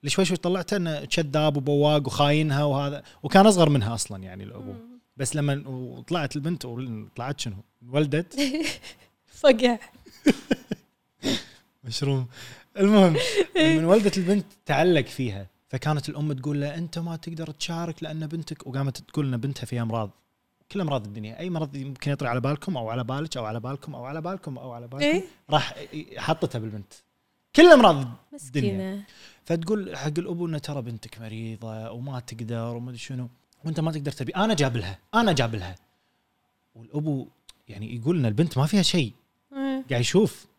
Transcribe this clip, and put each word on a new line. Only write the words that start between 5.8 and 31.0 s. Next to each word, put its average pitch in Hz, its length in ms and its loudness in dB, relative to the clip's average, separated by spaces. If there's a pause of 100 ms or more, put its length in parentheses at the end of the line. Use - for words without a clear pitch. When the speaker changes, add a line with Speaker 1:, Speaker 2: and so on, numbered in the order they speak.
Speaker 1:
البنت، 156 300 -4
وطلعت 120 760 -8
شنو؟ 104 160 -8 (280)
انولدت. 147 560 -2 (460)
Speaker 2:
<laughs> - 560 -20
فقع. 247 380 6 (1080)
Speaker 1:
<laughs> - 960 -10
مشروم. 131 440 -2 (500)
المهم، 196 380 8 (400)
Speaker 2:
إيه. 320 240 6
Speaker 1:
لما 165 80 2
ولدت 202 300 6
البنت 190 280 2 (200)
تعلق 151 400 4
فيها، 98 420 -6 (220)
فكانت 151 400 -2
الأم 151 240 -4
تقول 143 280 -4
له: 143 140 -6
"أنت 170 240 -8
ما 165 160 -8
تقدر 160 360 -12
تشارك 170 520 -8
لأن 156 240 -8
بنتك"، 156 400 -10
وقامت 135 300 -4
تقول 139 360 -4
إن 123 80 -4
بنتها 131 240 -6
فيها 120 160 -6
أمراض، 113 300 -4 (600)
كل 196 100 -4
أمراض 143 240 -2
الدنيا، 107 340 -12
أي 175 100 -8
مرض 156 260 -6
يمكن 139 360 -6
يطري 143 180 -4
على 123 100 0
بالكم 143 380 -4
أو 113 120 -6
على 120 140 -4
بالك 139 340 -6
أو 117 80 -6
على 110 140 -6
بالكم 123 360 -10
أو 120 100 -12
على 151 160 -10
بالكم 170 360 -8
أو 127 140 -14
على 120 160 -16
بالكم، 135 180 -4
Speaker 2:
إيه. 330 180 0 (260)
Speaker 1:
راح - 260 0 (420)
حطتها 160 420 -2
بالبنت. 107 340 -10 (600)
كل 339 160 12
أمراض 226 240 10
الدنيا. 123 200 -4 (180)
Speaker 2:
مسكينة. 190 680 -4 (420)
Speaker 1:
فتقول 180 520 -2
حق 147 220 -4
الأبو 175 280 -4
إنه: 160 100 -4
"ترى 143 240 -8
بنتك 113 400 -12